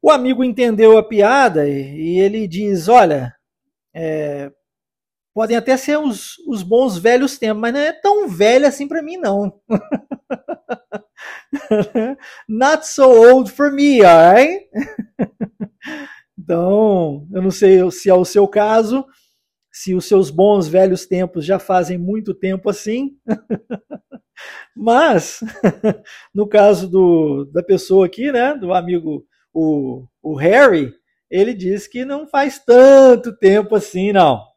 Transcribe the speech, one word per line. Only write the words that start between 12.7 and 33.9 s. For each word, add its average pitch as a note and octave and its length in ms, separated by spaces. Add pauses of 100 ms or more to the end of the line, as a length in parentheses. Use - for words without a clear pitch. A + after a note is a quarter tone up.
so C4+ 200
old B3 440
for C#4+ 200
me, C#4 320
alright? F#3+ 680
<laughs> - 1400 (220)
Então, F3 920
eu F#3+ 100
não F#3+ 100
sei F#3 400
se - 180
é F#3+ 40
o F3+ 100
seu G3 240
caso, A3 580 (680)
se - 220
os F3+ 120
seus F#3+ 240
bons F#3 380
velhos F3+ 380
tempos F3+ 400
já F#3 140
fazem F3+ 400
muito G3+ 340
tempo F#3+ 340
assim. A3+ 480 (100)
<laughs> - 1500
Mas, A#3 680
<laughs> - 920
no G3+ 140
caso G3+ 420
do, D#3+ 640
da E3 100
pessoa F#3+ 460
aqui, B3 240
né, C4 240
do F#3+ 180
amigo, E3+ 500 (300)
o, C#3 540 (160)
o D#3 120
Harry, E3+ 560 (380)
ele G3+ 240
diz G3 320
que B3 200
não C#4+ 200
faz C#4 320
tanto B3 800
tempo G3+ 380
assim, G3 360